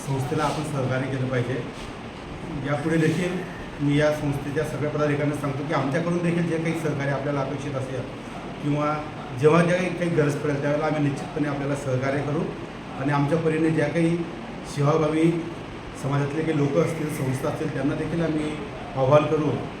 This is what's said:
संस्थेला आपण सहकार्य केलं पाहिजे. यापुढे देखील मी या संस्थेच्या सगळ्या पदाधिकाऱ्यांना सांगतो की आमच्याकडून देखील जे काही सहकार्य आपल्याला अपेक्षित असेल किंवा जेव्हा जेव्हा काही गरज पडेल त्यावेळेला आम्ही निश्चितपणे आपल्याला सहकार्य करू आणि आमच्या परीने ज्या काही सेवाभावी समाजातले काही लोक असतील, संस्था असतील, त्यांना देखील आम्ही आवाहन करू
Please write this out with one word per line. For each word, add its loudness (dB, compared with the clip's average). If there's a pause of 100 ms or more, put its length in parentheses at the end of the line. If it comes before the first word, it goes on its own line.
संस्थेला -2
आपण -2
सहकार्य -2
केलं -2
पाहिजे. -2 (1040)
यापुढे 2
देखील 2 (440)
मी 4
या 4
संस्थेच्या -2
सगळ्या -2
पदाधिकाऱ्यांना 2
सांगतो -4
की -2
आमच्याकडून 2
देखील 2
जे 0
काही 0
सहकार्य 0
आपल्याला 0
अपेक्षित -4
असेल -4 (640)
किंवा 2 (440)
जेव्हा 8
जेव्हा 2
काही -2
गरज 4
पडेल 0
त्यावेळेला 0
आम्ही 2
निश्चितपणे 0
आपल्याला -2
सहकार्य 0
करू 0 (600)
आणि 0
आमच्या 4
परीने 2
ज्या 2
काही 2 (580)
सेवाभावी 4 (720)
समाजातले 0
काही 0
लोक 2
असतील, 0
संस्था -2
असतील, -2
त्यांना 0
देखील -2
आम्ही 0 (440)
आवाहन 6
करू 2 (300)